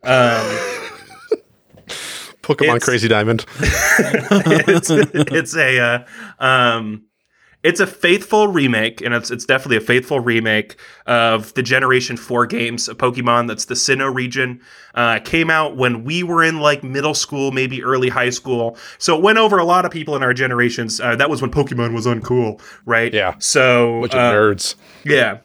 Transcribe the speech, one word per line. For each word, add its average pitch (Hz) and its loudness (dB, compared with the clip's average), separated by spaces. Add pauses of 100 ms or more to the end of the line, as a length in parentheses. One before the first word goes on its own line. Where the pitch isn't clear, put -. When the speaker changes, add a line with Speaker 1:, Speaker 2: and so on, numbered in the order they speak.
Speaker 1:
Um, 117 2 (1800)
Speaker 2:
Pokemon 147 0
Speaker 1:
it's - -2
Speaker 2:
Crazy 120 0
Diamond. 110 0
<laughs> - -20
Speaker 1:
<laughs> - -16
it's, - 2
it's 156 0
a, 131 2
uh, 120 -4
um, 117 0 (580)
it's 165 2
a 190 2
faithful 202 2
remake, 120 0
and 120 -4
it's, 117 -4
it's 123 -8
definitely 131 2
a - 2
faithful 123 0
remake 113 -2 (300)
of 117 0
the 127 -2
Generation 127 0
four 120 -2
games 117 -6
of 110 -14
Pokemon. 123 0
That's 110 -6
the 123 -8
Sinnoh 135 -2
region. 127 -4 (340)
Uh, 117 0
came 165 -2
out 156 0
when 120 0
we 165 -4
were 165 0
in, 160 0
like, 147 2
middle 143 -2
school, 139 -4
maybe 131 -4
early 127 0
high 123 -2
school. 120 -4 (200)
So - 0
it 160 0
went 220 4
over 214 4
a 175 2
lot 175 2
of 165 -4
people 156 -6
in 135 -2
our 123 2
generations. 123 -2
Uh, 120 -2
that 139 2
was 139 -2
when 131 -4
Pokemon 123 -2
was 117 -4
uncool, 117 -2 (260)
right? 117 0
Speaker 2:
Yeah. 95 0
Speaker 1:
So, 120 2
Speaker 2:
Bunch 123 -4
of 127 2
Speaker 1:
uh, 120 4
Speaker 2:
nerds. 104 2 (300)
Speaker 1:
Yeah. 120 2